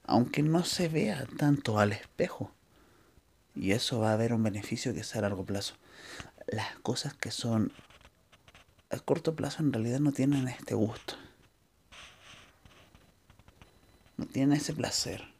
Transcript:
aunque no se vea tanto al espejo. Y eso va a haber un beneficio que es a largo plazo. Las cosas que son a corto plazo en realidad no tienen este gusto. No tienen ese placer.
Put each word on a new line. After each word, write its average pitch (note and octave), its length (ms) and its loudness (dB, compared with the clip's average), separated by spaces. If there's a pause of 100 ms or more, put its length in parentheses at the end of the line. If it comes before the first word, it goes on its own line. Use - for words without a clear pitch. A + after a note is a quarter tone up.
aunque B2 380 4
no D#3+ 220 4
se F3 240 0
vea D#3 400 -2 (100)
tanto C#3 420 4
al G#2 120 6
espejo. - 600 -4 (1040)
Y F2+ 160 0
eso A#2 280 0
va A2 120 4
a - 20 4
haber A2+ 200 2
un A2+ 100 2
beneficio A2 500 -2
que F2+ 80 -6
es - 140 -8
a A2+ 60 -2
largo G2 240 -2
plazo. G2 300 -4 (720)
Las - 300 -4
cosas - 360 -4
que - 160 -8
son A2 440 0 (1160)
a - 100 -6
corto D#3 360 0
plazo C#3+ 260 -4
en C#3+ 120 2
realidad A#2 260 0
no D3 120 2
tienen C3+ 360 2
este - 280 -6
gusto. G#2+ 400 -2 (3000)
No - 80 -4
tienen C#3 320 2
ese D3 160 -4
placer. - 520 -4 (140)